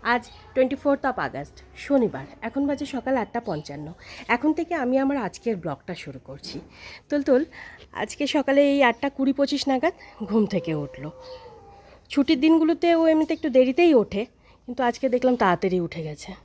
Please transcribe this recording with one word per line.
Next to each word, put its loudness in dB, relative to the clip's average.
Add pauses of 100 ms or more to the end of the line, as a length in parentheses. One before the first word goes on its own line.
আজ 0 (300)
টোয়েন্টি 2
ফোর্থ 0
of -2
আগস্ট, -8 (200)
শনিবার। -2 (160)
এখন -4
বাজে -4
সকাল -4
আটটা -4
পঞ্চান্ন। -8 (420)
এখন 0
থেকে -4
আমি 0
আমার 0
আজকের -6
ব্লগটা -10
শুরু -16
করছি। -14 (500)
তুলতুল 2 (520)
আজকে -6
সকালে 2 (100)
এই 2
আটটা 2
কুড়ি 0
পঁচিশ 0
নাগাদ 0 (320)
ঘুম 2
থেকে -4
উঠল। -8 (1040)
ছুটির 2
দিনগুলোতে 4 (120)
ও 4
এমনিতে 2
একটু -4
দেরিতেই 6
ওঠে, 2 (420)
কিন্তু -10
আজকে -4
দেখলাম 2
তাড়াতাড়ি 2
উঠে -10
গেছে। -12 (140)